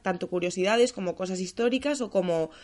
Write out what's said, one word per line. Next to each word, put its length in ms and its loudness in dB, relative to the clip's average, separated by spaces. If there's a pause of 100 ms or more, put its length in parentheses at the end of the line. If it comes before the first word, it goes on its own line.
tanto 280 -2
curiosidades 640 2
como 220 -4
cosas 240 -4
históricas 640 -2
o 80 -6
como, 400 2 (140)